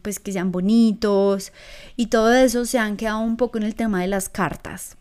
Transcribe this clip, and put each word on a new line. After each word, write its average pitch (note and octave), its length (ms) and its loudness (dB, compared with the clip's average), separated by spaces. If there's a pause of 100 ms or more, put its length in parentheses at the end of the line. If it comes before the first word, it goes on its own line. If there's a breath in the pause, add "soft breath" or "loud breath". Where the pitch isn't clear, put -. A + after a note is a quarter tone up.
pues G3+ 180 -8
que G3+ 120 -10
sean F#3+ 200 -2
bonitos G3 1000 2 (440 loud breath)
y A#3 100 -2
todo A3+ 260 4
eso, A#3+ 320 4
se A#3+ 140 -2
han G#3 180 -2
quedado A3 240 -4
un A3+ 160 -2
poco A#3 220 -2
en G#3+ 60 -2
el A3 100 -4
tema G#3 280 -2
de F3+ 60 -2
las G3 200 -2
cartas, - 720 -6